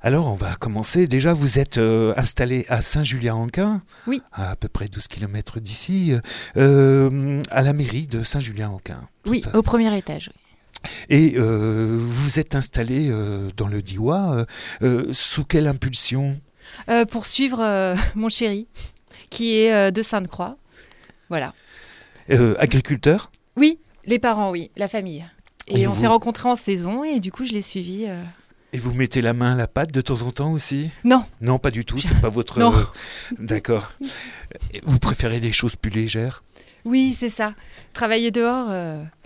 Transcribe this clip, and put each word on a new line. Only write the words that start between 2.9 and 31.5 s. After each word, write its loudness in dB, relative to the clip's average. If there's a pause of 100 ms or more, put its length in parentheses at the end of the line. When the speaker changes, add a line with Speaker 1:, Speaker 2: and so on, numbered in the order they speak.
Speaker 2:
Oui. -4
Speaker 1:
à, -6
à -6
peu -6
près -6
douze -8
kilomètres -8
d'ici, 0 (440)
euh, 6 (120)
à 2
la 4
mairie -2
de -4
Saint-Julien-en-Quin. -6 (240)
Tout -6
Speaker 2:
Oui, 0
Speaker 1:
à -6
fait. 4
Speaker 2:
au 6
premier 2
étage, -8
oui. -18 (200)
Speaker 1:
Et, 6
euh, 0
vous -2
êtes -4
installée, -2
euh, -4
dans -4
le -4
Diois, -2
euh, 0 (360)
euh, 0
sous -2
quelle 2
impulsion ? -2 (480)
Speaker 2:
Euh, 4
pour -6
suivre, 0
euh, 0 (100)
<laughs> -2
mon -2
chéri, -2 (640)
qui 0
est, 6
euh, 4
de -2
Sainte-Croix. -6 (720)
Voilà. -6 (800)
Speaker 1:
Euh, 6
agriculteur ? 2 (240)
Speaker 2:
Oui, 4 (280)
les 0
parents, 0
oui, -6
la -4
famille. -8 (440)
Et 2
Speaker 1:
Et 4
Speaker 2:
on 0
Speaker 1:
vous -2
Speaker 2:
s'est 4
rencontrés 2
en 4
saison -4
et 0
du -6
coup, -8
je -6
l'ai -4
suivi, -8
euh. -10 (500)
Speaker 1:
Et -6
vous -4
mettez 0
la 2
main 2
à 2
la 0
pâte -2
de 0
temps -2
en -4
temps -2
aussi ? -4 (120)
Speaker 2:
Non. 6 (160)
Speaker 1:
Non, 2